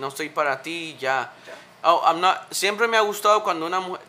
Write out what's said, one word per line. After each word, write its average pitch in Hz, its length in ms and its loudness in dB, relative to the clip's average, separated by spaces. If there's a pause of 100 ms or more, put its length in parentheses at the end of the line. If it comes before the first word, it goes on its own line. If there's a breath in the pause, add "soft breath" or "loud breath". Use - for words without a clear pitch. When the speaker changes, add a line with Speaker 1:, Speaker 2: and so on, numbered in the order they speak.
Speaker 1:
no 135 80 -6
estoy 147 200 -8
para 143 320 -2
ti", 160 380 -10
ya. 131 340 -2 (140 loud breath)
Speaker 2:
Ya. - 80 -16 (340 loud breath)
Speaker 1:
Oh, 170 160 4
I'm 165 160 2
not, 185 160 2 (140)
siempre 208 380 0
me 226 80 2
ha 220 60 6
gustado 208 420 2
cuando 165 200 -2
una 180 140 -2
mujer, 185 300 -8